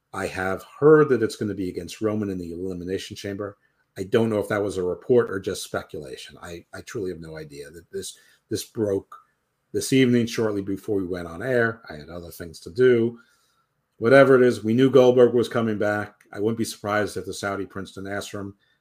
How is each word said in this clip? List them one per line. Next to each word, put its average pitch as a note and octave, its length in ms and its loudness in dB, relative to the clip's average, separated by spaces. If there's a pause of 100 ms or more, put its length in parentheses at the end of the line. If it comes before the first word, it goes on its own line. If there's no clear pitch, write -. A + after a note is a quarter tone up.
(140)
I F#2+ 140 -6
have F#2 360 -6 (160)
heard D3+ 300 6
that A#2 120 2
it's G#2 140 -2
gonna G#2 180 -6
be F#2 160 -6
against F2 320 -10
Roman G#2+ 280 -2
in F#2 100 -6
the E2+ 140 -10
Elimination F#2 600 -8
Chamber. G2+ 420 -10 (400)
I G2 60 -6
don't A2+ 280 0
know G#2 80 0
if G2 100 -4
that G#2 140 -2
was F#2+ 140 -6
a F#2 60 -4
report A2 460 0
or G2 100 -6
just F#2 240 -8
speculation. - 800 -12
I, E2+ 320 -16
I F#2+ 80 -14
truly F#2 300 -8
have E2 100 -12
no D#2+ 160 -14
idea. D2 320 -16
That E2 220 -20
this, - 260 -12 (320)
this G2+ 140 -6
broke G2+ 560 -6 (540)
this - 180 -4
evening B2 340 4
shortly A2 360 -2
before G2 360 -4
we F#2+ 80 -2
went F2 220 -8
on E2 140 -12
air. A#2 480 0
I E2 60 -14
had D2+ 140 -16
other E2+ 220 -14
things E2 300 -14
to - 80 -16
do. A#2+ 500 4 (800)
Whatever C3 380 8
it B2 80 8
is, A2 200 2
we A2 100 0
knew C3 160 4
Goldberg B2 440 8
was A#2 140 2
coming A2+ 300 -2
back. G#2 540 -4
I - 80 -12
wouldn't A2 180 -2
be A2 80 -2
surprised G#2 520 -4
if F2+ 80 -8
the F#2+ 80 -10
Saudi G2 320 -6
Princeton F#2+ 400 -14
asked G2 260 -10
him. G2 240 -12 (260)